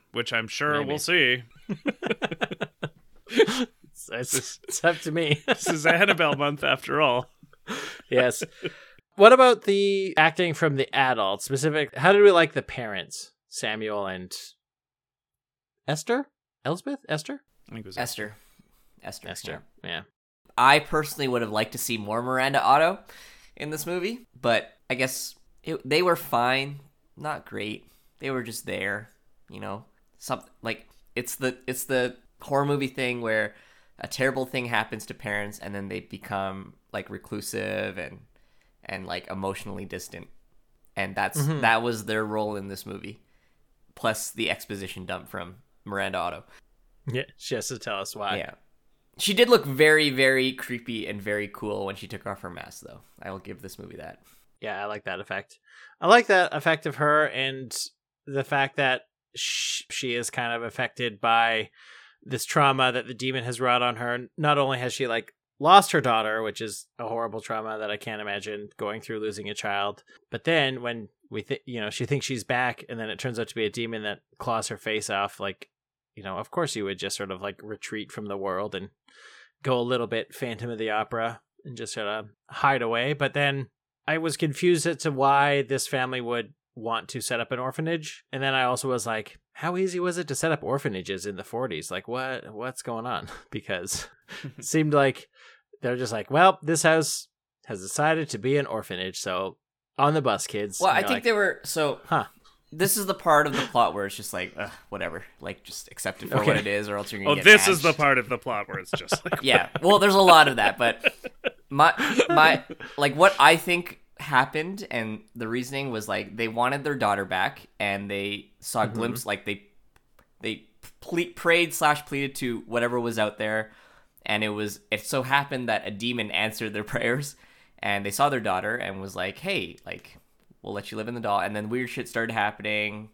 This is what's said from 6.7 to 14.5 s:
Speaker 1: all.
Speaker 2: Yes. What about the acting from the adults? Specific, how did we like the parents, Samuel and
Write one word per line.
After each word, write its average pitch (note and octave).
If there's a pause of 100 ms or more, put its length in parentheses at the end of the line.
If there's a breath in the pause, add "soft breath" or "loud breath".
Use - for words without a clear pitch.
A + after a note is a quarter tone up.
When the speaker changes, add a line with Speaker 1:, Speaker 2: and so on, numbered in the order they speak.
Speaker 1:
all. B2+ (760 loud breath)
Speaker 2:
Yes. B2 (760 loud breath)
What G#3
about B3+
the G3
acting D#3+
from D3
the C3+
adults? A2+
Specific, D3
how D#3+
did G#3
we G3+
like E3
the C3
parents, G2+ (160)
Samuel G#2+
and F#2 (1500)